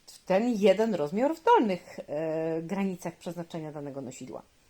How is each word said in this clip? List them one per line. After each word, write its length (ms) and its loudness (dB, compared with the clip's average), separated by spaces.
ten 220 2
jeden 460 4
rozmiar 400 0
w 80 -14
dolnych, 640 4
e, 560 -2
granicach 540 -6
przeznaczenia 560 -10
danego 280 -10
nosidła. 420 -12